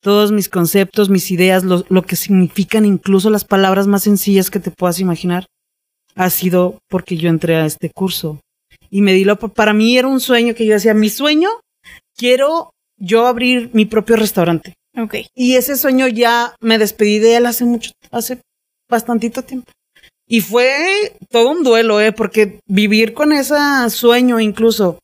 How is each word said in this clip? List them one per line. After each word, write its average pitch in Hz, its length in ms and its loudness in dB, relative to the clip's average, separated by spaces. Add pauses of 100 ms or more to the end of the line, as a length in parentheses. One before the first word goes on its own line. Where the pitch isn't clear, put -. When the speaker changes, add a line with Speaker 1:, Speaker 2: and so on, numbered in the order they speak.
Speaker 1:
todos 208 300 2
mis 208 160 -2
conceptos, 190 600 0
mis 190 220 0
ideas, 185 320 2
lo, 185 260 0
lo 185 140 2
que 180 120 -6
significan 196 720 0
incluso 196 460 0
las 208 120 0
palabras 196 440 0
más 202 160 0
sencillas 196 480 0
que 208 80 -4
te 180 120 -8
puedas 175 280 -4
imaginar, 180 480 -4 (680)
ha 185 140 -2
sido 180 480 0 (100)
porque 180 300 -6
yo 165 120 -2
entré 165 260 0
a 160 100 0
este 151 240 -6
curso 170 500 -8 (520)
y 196 100 0
me 196 120 4
di 190 120 2
la 208 80 4
op-, 202 200 -6
para 214 200 0
mí 220 240 2
era 254 100 2
un 269 140 0
sueño 240 340 0
que 226 120 -2
yo 214 80 4
decía, 214 180 2
"Mi 214 160 2
sueño, 302 400 0 (680)
quiero 269 560 -2 (260)
yo 214 300 0
abrir 247 460 -2
mi 214 120 4
propio 220 300 0
restaurante". 180 600 -2 (220)
Speaker 2:
Ok. 226 180 -8 (200)
Speaker 1:
Y 254 200 2
ese 254 200 0
sueño 262 320 0
ya 240 540 -2
me 226 160 0
despedí 208 420 0
de 226 180 4
él 240 100 2
hace 240 180 -4
mucho, 240 260 -2 (200)
hace 247 280 -8 (500)
bastantito 233 520 -2
tiempo. 254 300 -14 (560)
Y 233 140 0
fue 277 760 -2 (120)
todo 240 220 2
un 330 120 -2
duelo, 226 360 2
¿eh? 214 120 2
Porque 214 560 -2
vivir 214 460 0
con 302 200 0
ese 285 220 0 (340)
sueño 240 500 2
incluso 214 640 0